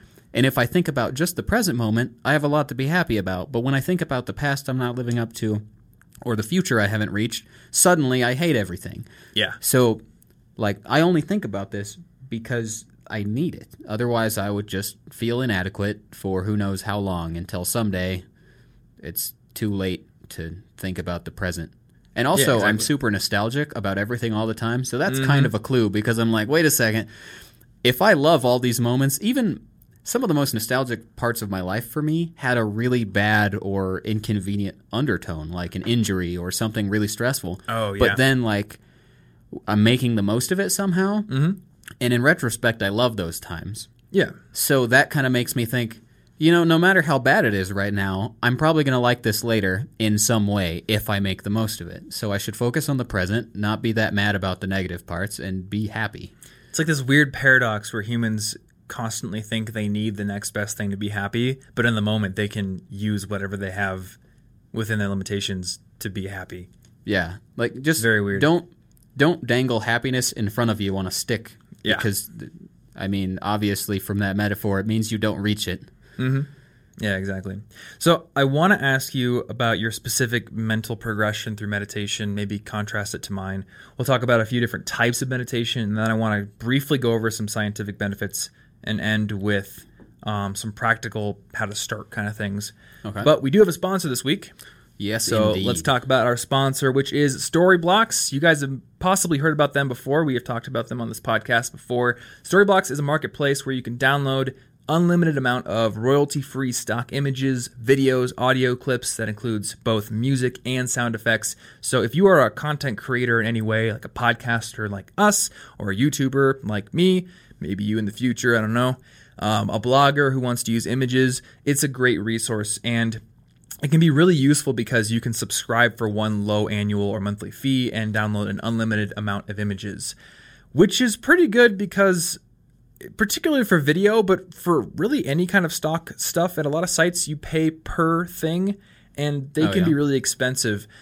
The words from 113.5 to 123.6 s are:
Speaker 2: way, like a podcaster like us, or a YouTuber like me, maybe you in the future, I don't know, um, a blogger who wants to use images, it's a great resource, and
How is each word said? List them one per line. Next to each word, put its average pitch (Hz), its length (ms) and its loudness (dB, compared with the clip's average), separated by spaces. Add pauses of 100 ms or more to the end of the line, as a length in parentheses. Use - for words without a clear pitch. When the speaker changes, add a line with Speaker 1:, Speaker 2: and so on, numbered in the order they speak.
Speaker 2:
way, 110 300 2
like - 140 -8
a - 40 -14
podcaster 117 800 -2
like 98 280 -10
us, 208 320 4 (280)
or 101 140 -4
a 95 40 -2
YouTuber 135 680 2
like 104 300 -6
me, 180 340 4 (320)
maybe 92 240 -4
you 107 140 0
in 110 80 -2
the 101 80 -4
future, 120 440 0
I 110 40 2
don't 110 120 -2
know, 123 220 2 (440)
um, 107 300 0
a 110 100 -2
blogger 139 520 4
who 135 80 -2
wants 123 240 -2
to 117 80 -2
use 113 160 0
images, 127 540 2 (240)
it's 143 180 0
a 147 60 0
great 123 320 0
resource, 110 640 -4
and 117 360 0 (640)